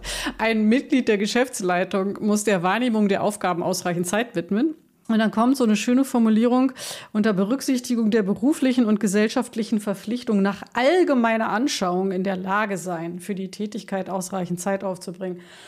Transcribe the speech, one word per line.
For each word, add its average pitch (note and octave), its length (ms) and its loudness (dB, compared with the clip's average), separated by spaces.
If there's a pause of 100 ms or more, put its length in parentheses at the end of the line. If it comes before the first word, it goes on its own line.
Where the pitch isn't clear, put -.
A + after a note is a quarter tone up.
(400)
ein A3 260 2
Mitglied B3+ 420 2
der G#3+ 120 2
Geschäftsleitung G3 1000 0
muss G#3 260 0
der F#3+ 180 2
Wahrnehmung G#3+ 460 2
der G3 120 2
Aufgaben F3+ 400 -2
ausreichend F3+ 460 -2
Zeit G#3+ 280 -2
widmen. G3+ 380 0 (340)
Und A3 120 2
dann A3 100 2
kommt A#3+ 260 2
so C4+ 80 0
eine G#3+ 120 4
schöne B3 280 2
Formulierung: A#3+ 680 4 (420)
„Unter G#3+ 200 2
Berücksichtigung A#3 760 0
der A3 140 4
beruflichen B3 600 2
und G#3 140 4
gesellschaftlichen G#3+ 800 0
Verpflichtung G#3 600 -2
nach G3 220 -2 (100)
allgemeiner B3 760 2
Anschauung F#3+ 640 0
in F#3 120 -2
der F#3+ 120 -2
Lage G3 440 -2
sein, E3+ 400 -8
für G3+ 160 -8
die F#3 160 -8
Tätigkeit G3+ 580 -6
ausreichend F3+ 500 -4
Zeit G3 240 -4
aufzubringen.“ F3+ 580 -8 (260)